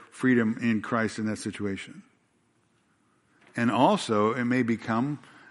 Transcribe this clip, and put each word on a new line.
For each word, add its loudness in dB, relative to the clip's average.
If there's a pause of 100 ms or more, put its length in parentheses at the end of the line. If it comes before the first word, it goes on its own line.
freedom 2
in 0
Christ -2
in -4
that -4
situation. -8 (1500)
And 2
also, 4
it -2
may 2
become -2 (320)